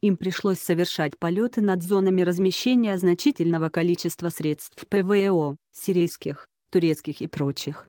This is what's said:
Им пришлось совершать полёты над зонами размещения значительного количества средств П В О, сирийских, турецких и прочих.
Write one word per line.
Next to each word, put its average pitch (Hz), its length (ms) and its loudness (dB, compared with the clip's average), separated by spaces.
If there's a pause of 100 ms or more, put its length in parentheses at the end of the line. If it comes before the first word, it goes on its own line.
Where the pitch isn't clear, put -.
Им 196 160 2
пришлось 185 420 -2
совершать 165 580 -2
полёты 214 440 -2
над 190 200 2
зонами 190 420 2
размещения 190 720 2
значительного 175 720 2
количества 170 580 -2
средств - 640 -6
П 196 140 0
В 196 280 2
О, 151 240 0 (160)
сирийских, 170 760 -2 (260)
турецких 156 500 0
и 123 60 -6
прочих. 143 600 -6